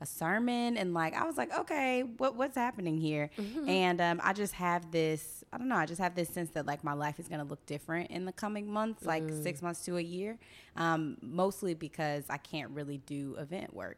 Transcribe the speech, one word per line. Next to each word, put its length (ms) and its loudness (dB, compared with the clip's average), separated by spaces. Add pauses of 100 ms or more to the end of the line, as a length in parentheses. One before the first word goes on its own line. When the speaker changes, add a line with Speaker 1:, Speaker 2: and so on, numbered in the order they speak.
Speaker 1:
a 40 -6
sermon. 680 2
And, 180 2
like, 220 2
I 100 2
was 120 0
like, 200 0
"Okay, 460 2
what, 320 2
what's 200 0
happening 420 2
here?" 400 2
Speaker 2:
Mm-hmm. 320 -2
Speaker 1:
And, 320 6
um, 220 4
I 100 6
just 220 0
have 360 2
this, 520 2 (100)
I 40 -6
don't 120 -2
know, 80 2
I 80 4
just 160 -4
have 140 2
this 140 2
sense 220 -2
that, 140 -2
like, 180 -2
my 100 0
life 260 -2
is 100 -12
gonna 160 -4
look 200 -10
different 460 -4
in 140 -4
the 80 -6
coming 360 -4
months, 360 -2
like, 180 2
Speaker 2:
Mm. 180 -2
Speaker 1:
six 200 -4
months 240 -4
to 120 -2
a 40 2
year, 360 -4 (380)
um, 460 2
mostly 520 0
because 560 -2
I 80 -2
can't 340 -6
really 260 -6
do 420 -6
event 340 -8
work 240 -8